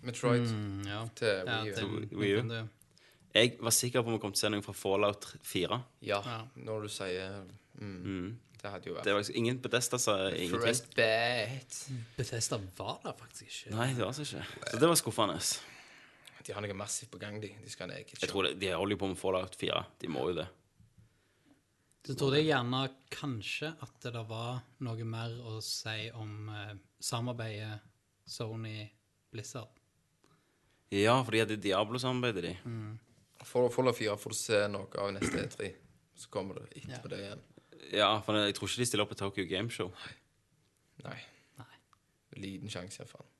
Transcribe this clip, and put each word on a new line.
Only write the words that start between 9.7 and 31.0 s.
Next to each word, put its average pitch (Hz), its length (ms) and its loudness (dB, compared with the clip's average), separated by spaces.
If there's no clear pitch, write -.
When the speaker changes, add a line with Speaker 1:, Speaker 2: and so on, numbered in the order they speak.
Speaker 3:
sa 98 300 4
ingenting. 87 320 0
Speaker 1:
First 120 340 0
bet. 117 960 2
Speaker 2:
Bethesda 117 420 -2
var 98 260 -6
der - 100 -6
faktisk - 540 -14
ikke. - 80 -8
Speaker 3:
Nei, 117 180 2
det 127 40 -2
var 104 100 2
altså 131 140 -4
ikke. 120 240 -6
Så 110 80 -2
det 156 80 10
var 170 80 8
skuffende. 101 640 2
Speaker 1:
De 101 80 -8
har 101 80 -4
noe 101 120 -4
massivt 101 380 -6
på - 80 -12
gang, 104 220 -8
de. 104 60 -8
De - 60 -16
skal 92 200 -8
ha 92 60 -8
en - 80 -10
eget - 180 -16
Speaker 3:
Jeg 92 80 0
tror 98 140 2
det, 80 160 2
de 98 120 0
holder 98 240 2
jo - 20 -6
på 98 100 0
med 90 100 -2
Fallout 92 380 0
fire. - 300 0
De - 80 -8
må 71 220 0
jo 92 60 0
det. 80 120 -4
Speaker 2:
Så 135 100 -4
tror 135 200 2
jeg 156 100 6
gjerne 131 440 4
kanskje 147 720 -4
at - 200 -16
det 120 120 -6
var 117 480 -4
noe 117 240 -4
mer 113 260 -4
å 110 220 -8
si 110 500 -4
om, 107 360 -8
eh, 107 260 -8
samarbeidet 110 800 -4
Sony 110 600 -6
Blizzard. 113 340 -10
Speaker 3:
Ja, 113 320 6